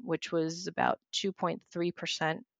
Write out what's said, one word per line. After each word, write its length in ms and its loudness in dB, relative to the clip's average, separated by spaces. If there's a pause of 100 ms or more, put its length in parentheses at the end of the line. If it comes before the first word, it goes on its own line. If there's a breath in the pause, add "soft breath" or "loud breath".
which 280 -2
was 360 0
about 320 2 (120)
two 200 0
point 300 -2 (100)
three 200 0
percent 520 -2 (160)